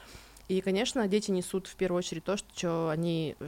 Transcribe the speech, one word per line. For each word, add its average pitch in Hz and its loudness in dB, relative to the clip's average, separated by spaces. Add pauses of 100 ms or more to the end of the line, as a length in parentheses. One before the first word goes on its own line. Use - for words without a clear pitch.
(480)
И, 185 2
конечно, 208 2
дети 208 2
несут 185 -2
в - -16
первую 180 2
очередь 170 -4
то, 196 0
что 165 -2
они, 165 0 (120)